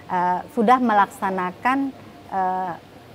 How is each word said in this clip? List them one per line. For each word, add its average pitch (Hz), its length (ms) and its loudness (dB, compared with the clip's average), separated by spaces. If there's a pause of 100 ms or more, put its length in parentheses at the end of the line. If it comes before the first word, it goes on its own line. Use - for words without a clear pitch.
eh, 180 340 0 (120)
sudah 240 280 4
melaksanakan, 202 1000 0 (520)
eh, 185 440 -2 (420)